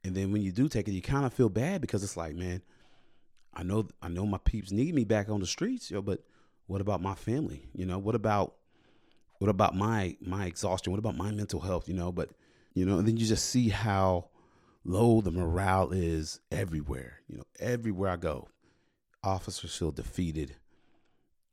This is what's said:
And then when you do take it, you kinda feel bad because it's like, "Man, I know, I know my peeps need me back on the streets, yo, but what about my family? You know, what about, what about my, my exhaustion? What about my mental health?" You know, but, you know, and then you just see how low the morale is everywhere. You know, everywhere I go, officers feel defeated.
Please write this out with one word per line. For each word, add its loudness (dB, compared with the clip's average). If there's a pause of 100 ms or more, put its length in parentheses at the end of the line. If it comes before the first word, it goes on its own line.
And -4
then 0
when 2
you 0
do 2
take -2
it, -2
you -2
kinda 0
feel 4
bad -2
because -2
it's -6
like, -4
"Man, -4 (880)
I -10
know, 0 (120)
I -8
know -2
my 0
peeps 0
need 2
me 4
back 2
on 0
the -2
streets, -4
yo, -4
but -4 (440)
what -4
about 0
my -2
family? -4
You -6
know, -2
what 0
about, 2 (840)
what 4
about 4
my, 2
my -4
exhaustion? -2
What 0
about -2
my -2
mental -4
health?" -2
You -4
know, -2
but, -4 (440)
you 2
know, 4
and 4
then 4
you 2
just 2
see 4
how 2 (560)
low 6
the 0
morale 2
is -2 (100)
everywhere. -4
You -12
know, -14 (160)
everywhere 0
I 0
go, -4 (720)
officers -4
feel -2
defeated. -4 (960)